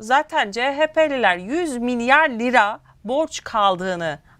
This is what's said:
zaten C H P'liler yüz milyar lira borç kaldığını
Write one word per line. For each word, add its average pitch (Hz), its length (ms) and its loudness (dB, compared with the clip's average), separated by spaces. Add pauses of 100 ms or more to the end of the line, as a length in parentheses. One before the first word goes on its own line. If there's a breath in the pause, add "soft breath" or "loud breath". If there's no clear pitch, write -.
zaten 262 500 0
C 254 260 -2
H 311 100 2
P'liler 277 500 2
yüz 254 420 -4
milyar 247 500 2
lira 240 520 0 (240 soft breath)
borç 277 400 -4
kaldığını 180 720 -2 (200 soft breath)